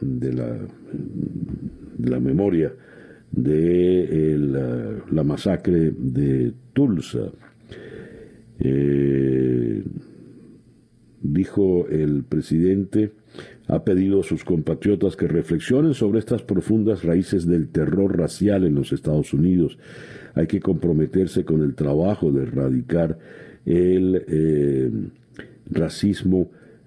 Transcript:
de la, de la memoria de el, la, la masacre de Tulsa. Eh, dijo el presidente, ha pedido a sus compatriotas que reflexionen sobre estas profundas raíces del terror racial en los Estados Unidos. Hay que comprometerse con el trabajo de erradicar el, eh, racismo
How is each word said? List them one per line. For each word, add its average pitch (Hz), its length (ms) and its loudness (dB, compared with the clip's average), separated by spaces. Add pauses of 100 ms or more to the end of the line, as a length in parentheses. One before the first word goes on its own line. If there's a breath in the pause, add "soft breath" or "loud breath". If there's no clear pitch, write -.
de - 320 -4
la, 58 240 -6 (1400)
de 117 120 -2
la 127 100 -2
memoria 101 540 0 (580 loud breath)
de 80 1000 2
el, 73 180 0
la, 67 580 -4
la 76 140 2
masacre 85 720 0
de 123 540 0 (220)
Tulsa. 113 580 0 (1300 loud breath)
Eh, 67 1200 2 (1400 loud breath)
dijo 90 640 2
el 73 380 0
presidente, 95 840 0 (580 loud breath)
ha 80 160 0
pedido 95 340 2
a 92 40 0
sus 82 200 -4
compatriotas 87 720 0
que 87 120 -2
reflexionen 85 680 0
sobre 110 260 0
estas 110 240 -4
profundas 101 600 0
raíces 87 420 2
del 85 220 2
terror 87 480 0
racial 92 480 0
en 78 100 2
los 69 160 -2
Estados 76 420 -2
Unidos. 82 440 2 (580 loud breath)
Hay 80 120 0
que 98 120 -2
comprometerse 85 840 0
con 78 160 0
el 71 120 0
trabajo 78 600 0
de 67 100 0
erradicar 67 760 0 (480 loud breath)
el, 92 600 2
eh, 73 640 2 (800 loud breath)
racismo 92 800 0 (380 loud breath)